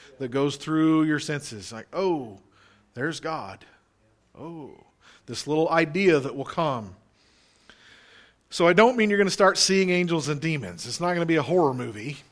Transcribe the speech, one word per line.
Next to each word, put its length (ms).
that 100
goes 280
through 460
your 160
senses. 520
Like, 220
"Oh, 460
there's 280
God. 420
Oh," 360
this 200
little 220
idea 500
that 160
will 80
come. 520
So 180
I 60
don't 240
mean 120
you're 100
gonna 100
start 280
seeing 340
angels 360
and 140
demons. 440
It's 140
not 140
gonna 120
be 120
a 60
horror 320
movie. 420